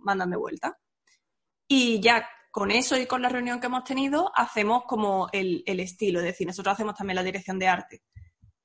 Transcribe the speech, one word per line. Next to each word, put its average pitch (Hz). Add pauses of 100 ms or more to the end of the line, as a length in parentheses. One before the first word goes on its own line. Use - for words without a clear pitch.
mandan 190
de 175
vuelta. - (920)
Y 240
ya 226 (240)
con 202
eso 254
y 254
con 254
la 247
reunión 247
que 247
hemos 254
tenido, 277
hacemos 233
como 202
el, 190
el 190
estilo, 185
es 170
decir, 180
nosotros 196
hacemos 208
también 190
la 185
dirección 185
de 185
arte. - (640)